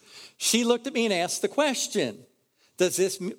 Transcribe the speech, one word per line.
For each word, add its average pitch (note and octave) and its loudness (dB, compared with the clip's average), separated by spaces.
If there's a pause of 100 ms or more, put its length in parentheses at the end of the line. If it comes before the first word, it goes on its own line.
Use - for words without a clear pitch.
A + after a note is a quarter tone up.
(360)
she - 2
looked A#3 2
at C4+ -8
me A#3 0
and G#3 0
asked F3 -2
the G3+ 0
question, G3+ -2 (520)
"Does F3 2
this F#3+ 0
m-, F3+ -6